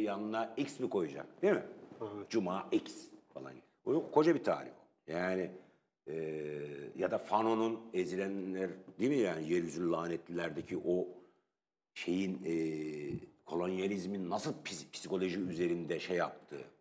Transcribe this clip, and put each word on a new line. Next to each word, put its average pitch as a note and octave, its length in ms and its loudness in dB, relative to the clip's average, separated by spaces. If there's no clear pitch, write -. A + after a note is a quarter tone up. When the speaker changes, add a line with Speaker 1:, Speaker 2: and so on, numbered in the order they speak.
Speaker 1:
yanına G#2+ 560 0
X C#3 220 -2
mi B2+ 100 0
koyacak? D2+ 520 -2
Değil F#3+ 120 6
mi? - 100 2
Speaker 2:
Evet. G#2 280 -8
Speaker 1:
Cuma F#2+ 420 0
X - 340 -2
falan. C2+ 200 -12
O C#3+ 260 2
koca D#3 240 8
bir - 80 -2
tarih C#2 280 2
o. - 400 -16
Yani, F#2 400 0
e, D2+ 80 -4
ya F2+ 160 2
da A2 60 4
Fanon'un A2 640 2
ezilenler F#2 760 0
değil B2+ 120 4
mi D3 60 4
yani E2 360 2
yeryüzünün E2+ 380 2
lanetlilerdeki E2+ 920 -2
o F2+ 220 4
şeyin, F#2 520 0
e, E2 80 0
kolonyalizmin F#2 840 -2
nasıl G#2+ 240 -2
pis-, - 280 -10
psikoloji F#2 480 0
üzerinde E2+ 600 0
şey F2+ 180 0
yaptığı. D2+ 440 -2